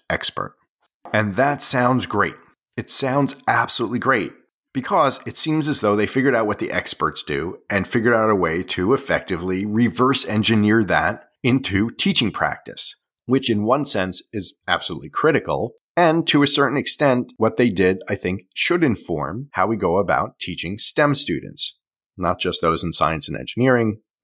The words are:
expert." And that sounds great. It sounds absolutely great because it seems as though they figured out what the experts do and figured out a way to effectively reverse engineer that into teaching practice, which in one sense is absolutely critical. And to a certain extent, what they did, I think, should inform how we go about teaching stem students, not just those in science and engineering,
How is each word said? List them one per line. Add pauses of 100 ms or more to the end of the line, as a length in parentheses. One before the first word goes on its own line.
(100)
expert." (560)
And
that
sounds
great. (420)
It
sounds (100)
absolutely
great (400)
because
it
seems
as
though
they
figured
out
what
the
experts
do (120)
and
figured
out
a
way
to
effectively
reverse
engineer
that (160)
into
teaching
practice, (300)
which
in
one
sense
is (120)
absolutely
critical. (220)
And
to
a
certain
extent,
what
they
did,
I
think,
should
inform
how
we
go
about
teaching
stem
students, (380)
not
just
those
in
science
and
engineering, (240)